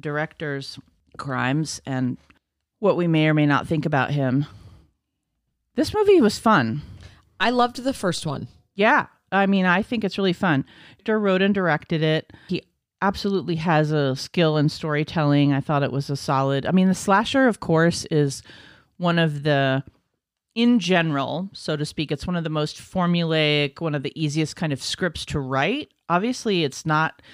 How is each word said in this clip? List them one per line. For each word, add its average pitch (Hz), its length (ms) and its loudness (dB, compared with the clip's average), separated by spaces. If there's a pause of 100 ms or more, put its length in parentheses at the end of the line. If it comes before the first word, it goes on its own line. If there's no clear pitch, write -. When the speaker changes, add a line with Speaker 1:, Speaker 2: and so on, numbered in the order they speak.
Speaker 1:
director's 147 800 -8 (380)
crimes 135 720 -2
and 131 300 -4 (640)
what 190 160 2
we 175 100 0
may 156 220 4
or 156 60 4
may 151 120 4
not 143 220 2
think 156 180 -2
about 151 240 0
him, 139 360 0 (1300)
this - 180 0
movie 403 260 6
was 220 200 2
fun. 147 420 2 (560)
Speaker 2:
I 233 120 0
loved 247 340 0
the 262 100 0
first 185 320 -4
one. 135 220 -6 (260)
Speaker 1:
Yeah. 226 320 2 (240)
I 196 160 2
mean, 190 180 2
I 185 180 2
think 226 220 -6
it's 190 140 -4
really 196 140 2
fun. 156 320 0 (340)
Director 220 220 -2
wrote 190 220 2
and 202 120 2
directed 170 480 0
it. 156 300 0 (160)
He 180 140 -4 (380)
absolutely 190 560 -2
has 156 360 2
a 139 240 0
skill 156 400 0
in 151 120 4
storytelling. 147 840 0
I 135 80 0
thought 143 240 0
it - 80 -2
was 139 180 -4
a 143 60 -4
solid, 139 500 -2
I 143 60 -2
mean, 185 160 4
the 185 60 2
slasher, 214 540 2
of 208 120 -2
course, 165 500 0
is 147 320 0 (560)
one 170 200 0
of 151 240 0
the, 139 400 2 (720)
in 240 260 4
general, 165 760 0
so - 220 -6
to 151 100 -4
speak, 156 260 -6
it's 143 140 -6
one 180 100 -4
of 165 80 -4
the 160 60 -6
most 151 260 -4
formulaic, 160 1040 0
one 160 140 -4
of 143 80 -4
the 139 100 -6 (100)
easiest 151 320 -2
kind 160 180 -4
of 131 100 -6
scripts - 420 -6
to - 160 -6
write. 139 500 -2 (200)
Obviously, 190 520 0
it's 139 220 -4
not 156 380 0 (120)